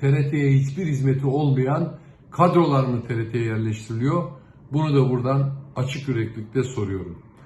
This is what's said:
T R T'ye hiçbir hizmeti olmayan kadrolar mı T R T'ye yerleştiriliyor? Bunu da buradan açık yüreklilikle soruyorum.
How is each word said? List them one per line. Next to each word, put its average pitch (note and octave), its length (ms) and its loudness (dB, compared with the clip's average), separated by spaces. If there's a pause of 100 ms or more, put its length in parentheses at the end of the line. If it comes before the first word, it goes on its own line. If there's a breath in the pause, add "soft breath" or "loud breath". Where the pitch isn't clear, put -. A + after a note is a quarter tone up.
T C#3 120 2
R C#3+ 180 2
T'ye C#3+ 220 2
hiçbir E3+ 340 2
hizmeti C3+ 400 0
olmayan C#3 720 0 (320 loud breath)
kadrolar E3 540 4
mı A#2+ 240 -2
T A2+ 80 -4
R A2 140 -4
T'ye A2+ 140 -2
yerleştiriliyor? A2+ 800 -2 (480 loud breath)
Bunu D3 240 0
da B2 140 4
buradan C3 420 0 (240)
açık C3+ 320 -4
yüreklilikle A2 540 -4
soruyorum. F#2+ 560 -6 (280 loud breath)